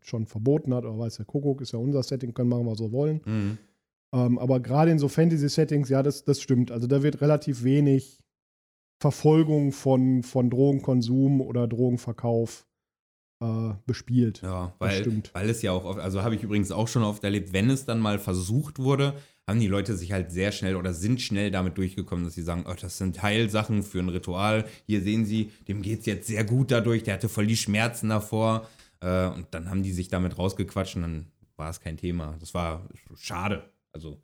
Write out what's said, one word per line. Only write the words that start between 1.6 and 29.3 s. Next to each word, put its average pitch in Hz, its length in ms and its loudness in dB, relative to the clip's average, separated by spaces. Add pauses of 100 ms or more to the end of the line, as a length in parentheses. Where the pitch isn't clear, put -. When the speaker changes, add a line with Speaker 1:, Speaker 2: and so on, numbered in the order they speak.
Speaker 1:
ist 120 120 -8
ja 117 40 -4
unser 131 240 0
Setting, 131 320 -6
können 123 160 0
machen, 120 160 0
was 113 140 -4
wir 110 120 -4
wollen. 151 340 0
Speaker 2:
Mhm. 107 320 -2 (540)
Speaker 1:
Ähm, 123 280 2
aber 127 200 2
gerade 139 300 4
in 160 80 6
so 143 100 4
Fantasy-Settings, 147 840 4
ja, 135 120 4
das, 139 220 0
das 139 180 2
stimmt. 123 300 4
Also 120 160 -2
da 139 160 4
wird 147 180 0
relativ 143 420 2
wenig 135 600 4 (760)
Verfolgung 151 720 4
von, 131 520 2
von 123 260 0
Drogenkonsum 135 920 2
oder 123 260 0
Drogenverkauf, 117 960 -2 (800)
äh, 113 300 -2 (120)
bespielt. 120 560 0
Speaker 2:
Ja, 90 380 -6
Speaker 1:
Das 92 100 0
Speaker 2:
weil, 98 120 0
Speaker 1:
stimmt. 110 320 -2
Speaker 2:
weil 104 160 -2
es 117 120 -2
ja 98 120 0
auch 92 100 -2
oft, 90 160 -6
also 95 240 -2
habe 113 120 0
ich 101 80 -4
übrigens 101 280 0
auch 107 160 0
schon 117 160 0
oft 104 200 -2
erlebt, 98 300 -2
wenn 101 160 4
es 131 160 0
dann 113 140 -2
mal 104 200 0
versucht 101 600 -2
wurde, 139 340 2 (340)
haben 107 120 2
die 110 80 4
Leute 101 280 0
sich 87 160 -6
halt 90 200 -2
sehr 92 200 0
schnell 95 240 -2
oder 90 180 -2
sind 107 280 0
schnell 101 300 -2
damit 92 260 -2
durchgekommen, 90 480 -4
dass 85 80 -8
sie 90 80 -8
sagen, 85 260 -4
„Oh, 90 120 -8
das 92 180 -12
sind 95 240 -4
Heilsachen 107 640 2
für 92 160 -6
ein 90 100 -2
Ritual. 98 560 -2 (220)
Hier 104 140 0
sehen 107 240 2
Sie, 107 260 -2 (160)
dem 101 160 -4
geht's 110 240 -4
jetzt 98 200 -4
sehr 110 180 -2
gut 123 260 2
dadurch, 113 320 2
der 98 120 -2
hatte 107 140 -4
voll 107 160 0
die 110 120 2
Schmerzen 110 520 0
davor.“ 110 560 0 (360)
Äh, 92 260 0
und 87 240 -8